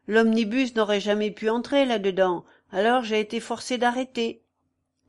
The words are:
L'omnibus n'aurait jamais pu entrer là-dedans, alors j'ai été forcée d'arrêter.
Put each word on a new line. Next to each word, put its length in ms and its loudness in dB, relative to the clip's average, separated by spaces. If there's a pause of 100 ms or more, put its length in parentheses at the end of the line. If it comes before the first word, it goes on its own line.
L'omnibus 680 2
n'aurait 240 2
jamais 320 -2
pu 180 -4
entrer 360 0
là-dedans, 600 0 (260)
alors 320 2
j'ai 160 0
été 200 -4
forcée 380 -6
d'arrêter. 680 -2 (640)